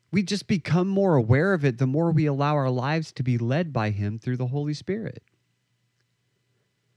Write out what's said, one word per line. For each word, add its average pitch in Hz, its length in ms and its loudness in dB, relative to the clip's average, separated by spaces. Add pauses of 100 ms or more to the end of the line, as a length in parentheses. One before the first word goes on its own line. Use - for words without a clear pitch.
(120)
We 196 120 2
just 190 240 -4
become 180 400 2
more 196 280 2
aware 135 380 4
of 151 100 0
it 127 140 0
the 131 80 0
more 156 240 0
we 160 160 2
allow 143 300 0
our 131 160 0
lives 143 400 -2
to - 100 -10
be 123 160 0
led 139 340 0
by 110 200 -2
him 101 260 -4
through 127 200 -6
the 127 100 -4
Holy 147 260 -4
Spirit. 185 480 -8 (1800)